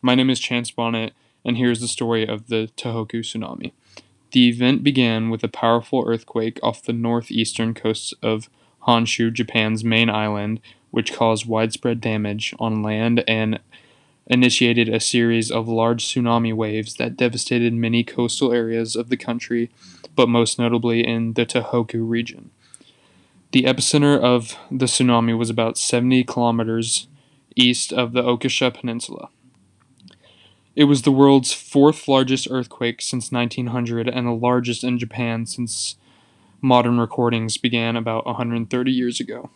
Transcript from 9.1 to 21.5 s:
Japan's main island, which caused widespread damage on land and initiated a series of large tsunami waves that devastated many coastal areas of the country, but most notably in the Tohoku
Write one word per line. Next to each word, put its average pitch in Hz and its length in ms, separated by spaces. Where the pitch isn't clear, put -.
Japan's 110 500
main 113 280
island, 107 480
which - 220
caused 113 340
widespread 113 520
damage 107 600
on 110 240
land 113 440
and 110 320
initiated 120 600
a 113 100
series 117 500
of 113 180
large 117 380
tsunami 117 480
waves 110 440
that 120 200
devastated 120 560
many 117 300
coastal 120 500
areas 113 420
of 117 140
the 123 80
country, 120 540
but 120 140
most 117 300
notably 117 460
in 117 280
the 117 140
Tohoku 117 600